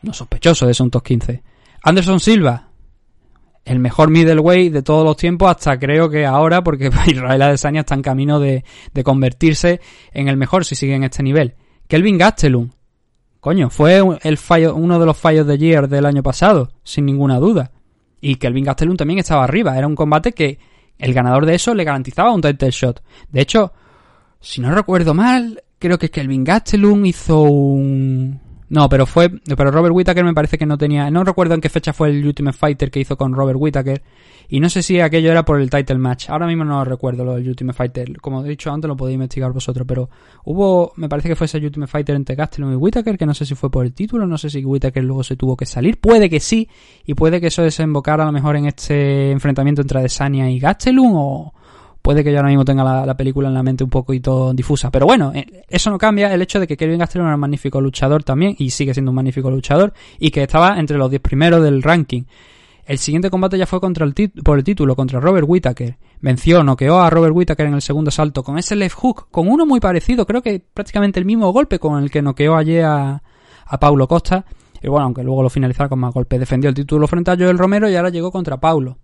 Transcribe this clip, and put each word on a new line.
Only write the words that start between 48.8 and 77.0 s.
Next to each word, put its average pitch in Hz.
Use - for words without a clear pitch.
enfrentamiento 139
entre 139
Adesanya 135
y 127
Gastelum, 240
o 151
puede 147
que 147
yo 143
ahora 139
mismo 139
tenga 135
la, 131
la 131
película 135
en 131
la 131
mente 131
un 131
poquito 131
difusa. 139
Pero 135
bueno, 175
eh, -
eso -
no 202
cambia 202
el 175
hecho 185
de 190
que 156
Kelvin 160
Gastelum 175
era 151
un 143
magnífico 139
luchador 139
también, 165
y 135
sigue 135
siendo 131
un 127
magnífico 131
luchador, 147
y 151
que 143
estaba 175
entre 147
los 131
diez 135
primeros 165
del 143
ranking. 143
El 139
siguiente 170
combate 190
ya 185
fue 180
contra 170
el 139
tit-, 202
por 147
el 139
título, 143
contra 127
Robert 170
Whittaker. 127
Venció, 160
noqueó 139
a 170
Robert 160
Whittaker 165
en 147
el 143
segundo 151
asalto 147
con 139
ese 190
left 196
hook, -
con 170
uno 311
muy 262
parecido, 190
creo 240
que 202
prácticamente 202
el 180
mismo 208
golpe 240
con 147
el 143
que 147
noqueó 143
ayer 160
a, 143
a 135
Paulo 143
Costa. 180
Y -
bueno, 139
aunque 127
luego 131
lo 127
finalizara 135
con 131
más 123
golpes. 127
Defendió 131
el 131
título 147